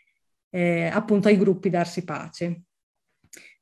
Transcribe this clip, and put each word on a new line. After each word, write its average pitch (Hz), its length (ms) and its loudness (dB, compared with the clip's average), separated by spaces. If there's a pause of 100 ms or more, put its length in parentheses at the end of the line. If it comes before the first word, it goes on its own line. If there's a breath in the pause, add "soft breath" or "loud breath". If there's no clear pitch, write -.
(500 soft breath)
eh, 175 360 0
appunto 208 420 0
ai 208 100 8
gruppi 190 320 2
Darsi 170 340 -2
Pace. 170 600 -10 (1000 loud breath)